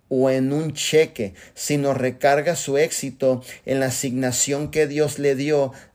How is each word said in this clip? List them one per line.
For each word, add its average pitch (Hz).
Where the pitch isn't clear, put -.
o 135
en 131
un 156
cheque, 151
sino 143
recarga 139
su 139
éxito 131
en 135
la 131
asignación 131
que 151
Dios 143
le 143
dio 143